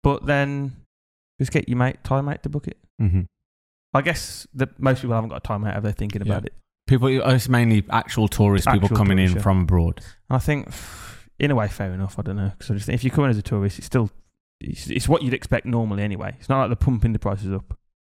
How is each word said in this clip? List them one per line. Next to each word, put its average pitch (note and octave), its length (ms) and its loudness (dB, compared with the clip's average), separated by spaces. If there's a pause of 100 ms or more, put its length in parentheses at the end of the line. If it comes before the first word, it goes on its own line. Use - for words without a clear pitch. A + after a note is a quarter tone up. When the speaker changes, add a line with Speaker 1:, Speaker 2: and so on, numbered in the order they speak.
Speaker 1:
But C#3+ 220 0
then C#3 520 -2 (640)
just C3 100 -2
get - 180 -2
your A#2+ 100 -2
mate, B2+ 260 0
Thai C3+ 160 0
mate C#3+ 240 -6
to C#3+ 40 -6
book D3 200 -8
it. - 100 -14 (240)
Speaker 2:
Mm-hmm. F#2 200 2 (680)
Speaker 1:
I C#3 100 0
guess - 520 -6
that C3 260 -4
most C3 220 2
people A#2 140 -2
haven't A2+ 140 -2
got B1+ 80 -10
a - 20 -10
Thai G#2+ 180 -6
mate, G#2 160 -4
have G#2 80 -4
they, G#2+ 80 -2
thinking G#2 340 -6
Speaker 2:
Yeah. G2 80 0
Speaker 1:
about G2 140 -2
it? - 60 -10 (340)
Speaker 2:
People, C3 220 4
it's B2+ 400 2
mainly A#2 420 4
actual A2 380 0
tourist G2+ 400 4
people G2+ 160 4
Speaker 1:
Actual G#2+ 140 2
Speaker 2:
coming G2 180 4
Speaker 1:
tourists, F#2 160 4
Speaker 2:
in F#2+ 60 0
Speaker 1:
yeah. G2+ 40 -2
Speaker 2:
from F#2+ 200 4
abroad. E2+ 380 2 (300)
Speaker 1:
And C3 60 2
I - 20 2
think, D3 300 -2 (360)
<sighs> - 360 -20
in C#3+ 100 2
a C3+ 60 2
way, G#2+ 100 2
fair F#2+ 260 -4
enough. F#2+ 280 -6
I - 20 -4
don't F#2+ 140 -4
know, G2 200 -2
'cause - 140 -12
I G#2+ 40 0
just G2+ 120 -4
think C#3+ 80 -2
if A2+ 80 -2
you're C3 100 0
coming C#3+ 180 2
as A2 80 2
a G2 40 -4
tourist, G2+ 360 -2
it's - 100 -16
still, A2+ 200 2 (520)
it's, - 280 -10
it's - 200 -2
what D#3 140 4
you'd B2+ 120 0
expect - 320 -2
normally A2 380 -2
anyway. G#2 340 -6
It's - 100 -20
not C3+ 120 2
like A#2+ 80 2
they're A#2 80 0
pumping A#2 360 2
the G#2+ 60 0
prices G2 340 -4
up. - 240 -8 (320)